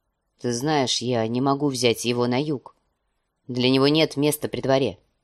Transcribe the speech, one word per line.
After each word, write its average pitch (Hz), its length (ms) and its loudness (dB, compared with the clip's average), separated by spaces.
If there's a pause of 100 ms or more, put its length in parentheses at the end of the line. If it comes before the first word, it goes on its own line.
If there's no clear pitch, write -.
(440)
«Ты 123 80 -2
знаешь, 135 460 0
я 117 320 -2
не 120 100 -2
могу 139 300 0
взять 120 340 0
его 120 240 0
на 123 100 0
юг. 147 380 -6 (720)
Для 127 220 0
него 135 180 4
нет 151 300 2
места 143 320 -2
при 120 100 -8
дворе. 127 400 0 (240)